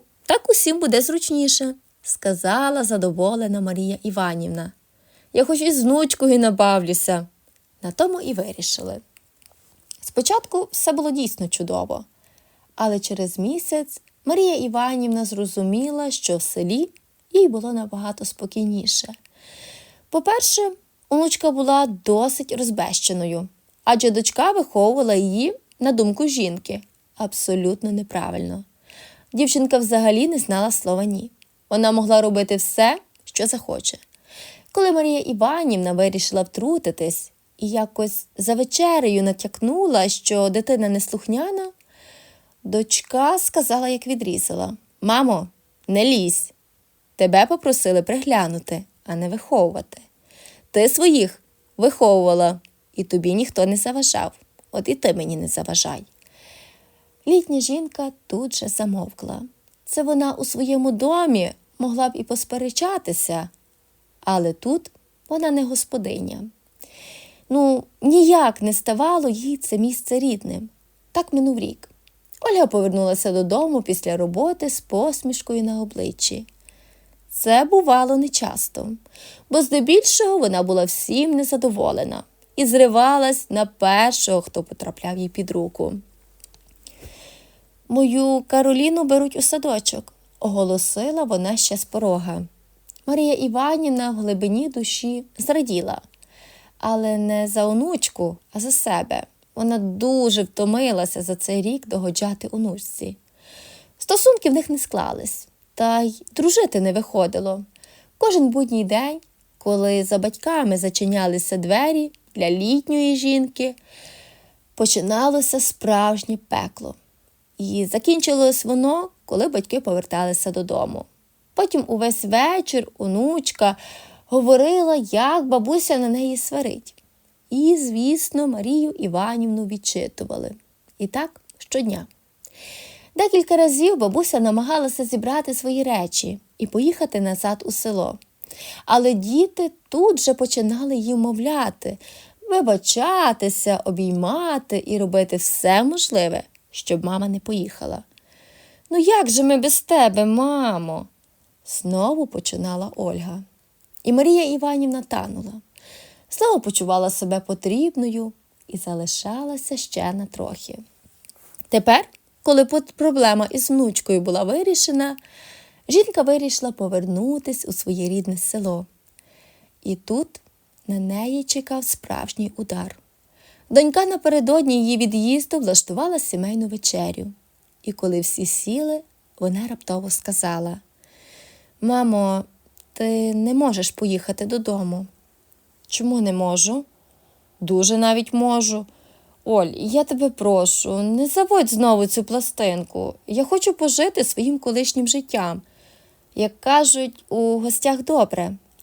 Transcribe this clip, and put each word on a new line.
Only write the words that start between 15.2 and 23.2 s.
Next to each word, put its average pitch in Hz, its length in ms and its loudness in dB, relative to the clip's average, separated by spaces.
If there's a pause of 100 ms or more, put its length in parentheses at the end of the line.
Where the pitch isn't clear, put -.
зрозуміла, 214 840 -4
що - 260 -2
в 170 40 -10
селі 208 480 -2 (420)
їй 370 160 8
було 226 260 -4
набагато 208 520 -8
спокійніше. 214 880 -4 (960)
По-перше, 403 640 0 (380)
онучка 311 420 2
була 277 340 2
досить 220 680 -2
розбещеною, 185 960 -4 (360)